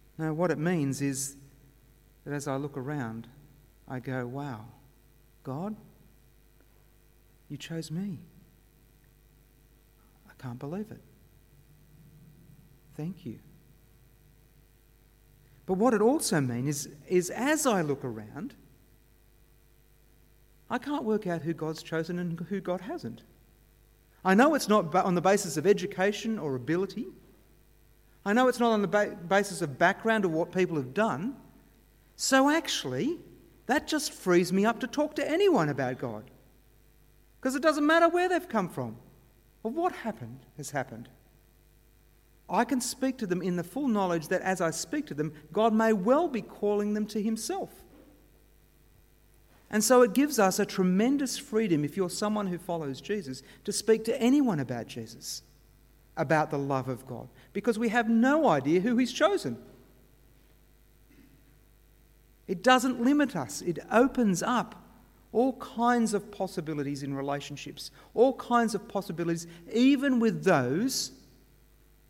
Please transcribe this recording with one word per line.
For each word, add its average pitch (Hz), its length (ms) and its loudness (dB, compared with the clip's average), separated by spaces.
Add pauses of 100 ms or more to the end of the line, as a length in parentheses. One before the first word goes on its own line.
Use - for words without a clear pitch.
(200)
No, 156 140 -2
what 165 180 0
it 131 80 0
means 147 440 0
is 139 340 -4 (880)
that 143 80 -10
as 143 160 -6
I 135 80 -2
look 143 200 -8
around, 123 520 -8 (580)
I 127 140 -8
go, 127 260 -6
"Wow, 123 460 -10 (720)
God, 175 320 -6 (1700)
you 143 100 -12
chose 165 320 -10
me. 180 280 -6 (2000)
I - 120 -20
can't 123 200 -10
believe 175 320 -10
it. 113 120 -18 (1900)
Thank 165 320 -10
you." 110 140 -12 (2250)
But 185 80 0
what 226 180 4
it 208 80 4
also 226 400 2
means 131 460 -2
is, - 80 -18 (140)
is 180 220 2
as 294 360 0
I 196 160 2
look 143 220 -4
around, 117 500 -10 (2250)
I 240 80 -2
can't 285 260 -4
work 214 220 0
out 165 160 -4
who 165 100 -4
God's 160 300 -6
chosen 170 380 -4
and 170 180 -4
who 185 220 -6
God 185 220 -4
hasn't. 247 420 -10 (1000)
I 190 100 6
know 262 200 6
it's - 140 -2
not 196 240 2
ba-, 180 120 4
on 180 120 2
the 170 40 0
basis 190 360 2
of 151 100 0
education 202 720 0
or 143 160 -4
ability. 185 540 -4 (1160)
I 202 80 0
know 254 140 6
it's 247 140 2
not 233 120 4
on 208 100 2
the 196 60 0
ba-, 208 280 0 (120)
basis 196 320 0
of 143 160 -6
background 196 480 2
or 180 40 2
what 160 240 -2
people 180 240 0
have 131 180 -4
done. 208 420 -2 (800)
So 269 340 2
actually, 294 720 -2 (460)
that 294 220 0
just - 240 -2
frees 175 400 2
me 196 120 4
up 226 160 0
to 247 60 -4
talk 302 300 -2
to 302 120 -4
anyone 302 400 4
about 131 300 -2
God. 110 320 -10 (1120)
'Cause 262 160 -2
it 262 60 -4
doesn't 302 240 2
matter 339 220 6
where 349 200 2
they've 349 200 -2
come 196 200 -2
from 120 280 -8 (680)
or 226 80 -4
what 330 200 -2
happened, 131 540 -10 (100)
has 147 140 -12
happened. 123 380 -8 (1400)
I 202 160 2
can 247 160 -2
speak 262 380 -4
to 220 80 -6
them 175 160 -2
in 180 140 0
the 170 80 -2
full 277 240 -4
knowledge 180 400 0
that 185 140 0
as 185 180 0
I 165 100 2
speak 294 360 -6
to 151 80 -10
them, 151 180 -4 (200)
God 220 220 2
may 220 180 4
well 247 360 4
be 240 140 -4
calling 208 520 -2
them 214 140 -2
to 220 120 -4
himself. 226 640 -4 (1800)
And 214 140 0
so 247 200 8
it 240 120 4
gives 285 240 2
us 190 220 4
a 196 60 2
tremendous 220 720 2
freedom, 180 460 0
if 147 120 -4
you're 185 120 0
someone 208 380 -2
who 180 100 -4
follows 160 440 -6
Jesus, 156 420 -8 (220)
to 208 80 -4
speak 220 320 2
to 226 180 -2
anyone 247 380 4
about 120 260 -6
Jesus, - 560 -12 (720)
about 156 340 2
the 147 80 -2
love 135 300 -2
of 123 160 -6
God, 123 240 -12 (240)
because 214 280 -2
we 233 80 0
have 226 200 0
no 262 380 4
idea 156 340 4
who 226 160 2
he's 247 160 0
chosen. 302 480 0 (2750)
It 185 160 -4
doesn't 254 400 4
limit 285 320 4
us. - 260 -4
It 165 200 -4 (100)
opens 226 500 4
up 226 440 -2 (480)
all 254 220 2
kinds 233 600 0
of 202 160 -2
possibilities 147 720 -6
in 139 100 -6
relationships, 139 800 -8 (240)
all 254 200 6
kinds 233 380 0
of 196 140 -6
possibilities, 170 640 -4 (240)
even 262 480 4
with 175 240 2
those 170 640 2 (1000)